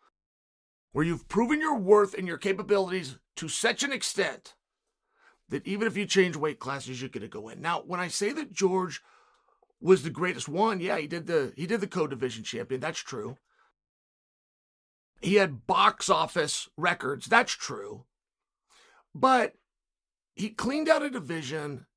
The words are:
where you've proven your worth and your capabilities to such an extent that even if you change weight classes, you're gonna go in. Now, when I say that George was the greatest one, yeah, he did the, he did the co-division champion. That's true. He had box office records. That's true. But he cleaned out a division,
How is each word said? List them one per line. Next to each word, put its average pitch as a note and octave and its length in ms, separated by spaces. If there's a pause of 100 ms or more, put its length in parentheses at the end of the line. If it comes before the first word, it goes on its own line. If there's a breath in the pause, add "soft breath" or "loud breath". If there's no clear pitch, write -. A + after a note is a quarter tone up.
(920)
where D3+ 120
you've E3+ 240
proven B3 320
your D4+ 160
worth G3+ 380
and F3+ 120
your E3+ 120
capabilities F#3 800 (180)
to D#3+ 120
such A3+ 340
an C#4 100
extent - 600 (960 soft breath)
that C3 160
even G3+ 200
if F3+ 80
you G3+ 120
change F3+ 300
weight D3 220
classes, C3 440
you're C3 80
gonna A2 180
go G#2+ 220
in. - 100
Now, E3+ 220
when F3 180
I F3 80
say G#3 240
that D4 220
George F#3 480 (800 soft breath)
was E3+ 220
the D#3+ 60
greatest D#3+ 400
one, F#3+ 320
yeah, F3 160
he D3+ 100
did E3 200
the, D3+ 300
he E3 100
did A3 120
the G3 80
co-division C3 560
champion. A#2+ 380
That's D#3 200
true. A#2 360 (1800)
He F3+ 140
had E3 320
box G3 420
office D#3+ 720
records. D3+ 480
That's A#3 260
true. G#2+ 520 (1120 soft breath)
But B3+ 420 (800)
he G#3+ 140
cleaned C#4+ 400
out D#4 140
a D4 80
division, D3 760 (120)